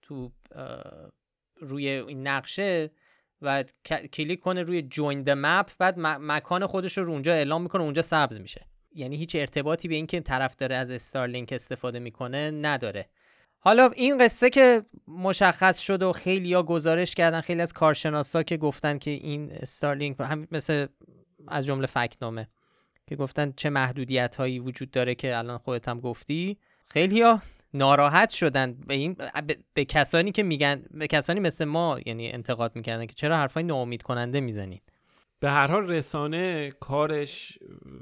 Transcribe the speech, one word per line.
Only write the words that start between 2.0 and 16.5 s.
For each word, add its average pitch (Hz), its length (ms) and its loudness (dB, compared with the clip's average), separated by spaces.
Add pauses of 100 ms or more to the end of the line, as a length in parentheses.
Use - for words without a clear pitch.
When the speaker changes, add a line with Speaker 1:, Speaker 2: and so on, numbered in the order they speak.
Speaker 1:
نقشه 156 640 -2 (500)
و 139 220 0 (240)
ک-، 143 200 -6
کلیک 156 320 -6
کنه 180 220 -2
روی 165 320 -4
join 143 320 -2
the 139 100 2
map، 165 440 0
بعد 185 200 2
م-، 151 320 -2
مکان 175 340 -2
خودش 185 320 -4
رو 180 120 -4
اونجا 151 240 0
اعلام 156 300 0
می‌کنه، 180 200 0
اونجا 151 180 0
سبز 135 380 0
می‌شه. - 320 -18 (240)
یعنی 143 220 -8
هیچ 165 180 -8
ارتباطی 151 520 -2
به 160 80 -2
این 156 120 -2
که 175 120 -2
طرف 131 360 -2
داره 131 200 -4
از 127 160 -4
استارلینک 123 600 -6
استفاده 123 480 -6
می‌کنه 127 520 -6
نداره. 127 580 -4 (500)
حالا 233 360 8
این 262 220 2
قصه 247 320 6
که 247 360 8 (220)
مشخص 180 720 4
شد 190 240 0
و 185 80 4
خیلیا 180 520 2